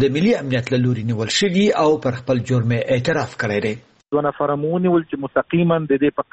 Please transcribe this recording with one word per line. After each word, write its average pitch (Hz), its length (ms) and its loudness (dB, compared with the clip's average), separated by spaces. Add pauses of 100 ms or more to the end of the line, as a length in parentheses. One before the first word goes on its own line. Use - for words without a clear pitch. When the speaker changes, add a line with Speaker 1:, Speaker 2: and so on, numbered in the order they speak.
Speaker 1:
د 135 120 4
ملي 190 240 2
امنیت 127 340 -4
له 127 100 2
لوري 117 200 0
نیول 110 340 -4
شوي 196 280 2 (180)
او 156 140 4
پر 127 220 -4
خپل 127 200 0
جرم 123 320 0
یې 117 100 0 (160)
اعتراف 131 400 -2
کړی 104 260 -2
دی. 107 100 -2 (380)
Speaker 2:
دوه 147 160 0
نفره 143 280 -2
مو 151 200 -2
ونیول 180 280 2
چې 139 200 -8
مستقیما 170 560 0
د 143 240 0
دې 147 160 4
په - 140 -2